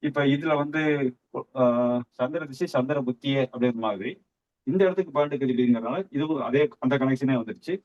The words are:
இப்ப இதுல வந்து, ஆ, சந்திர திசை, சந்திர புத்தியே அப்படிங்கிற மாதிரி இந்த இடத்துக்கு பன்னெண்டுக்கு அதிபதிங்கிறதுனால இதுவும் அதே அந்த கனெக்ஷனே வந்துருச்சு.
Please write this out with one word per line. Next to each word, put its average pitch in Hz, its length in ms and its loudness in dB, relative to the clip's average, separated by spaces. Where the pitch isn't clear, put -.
இப்ப 143 220 0
இதுல 147 320 2
வந்து, 147 260 -2
ஆ, 123 560 2
சந்திர 151 360 -4
திசை, 135 200 -6
சந்திர 139 360 0
புத்தியே 135 400 -2
அப்படிங்கிற 117 360 -2
மாதிரி 107 380 -6
இந்த 185 220 2
இடத்துக்கு 180 280 0
பன்னெண்டுக்கு 147 340 0
அதிபதிங்கிறதுனால 123 640 2
இதுவும் 147 320 -2
அதே 135 260 2
அந்த 131 200 0
கனெக்ஷனே 131 420 0
வந்துருச்சு. 110 340 -8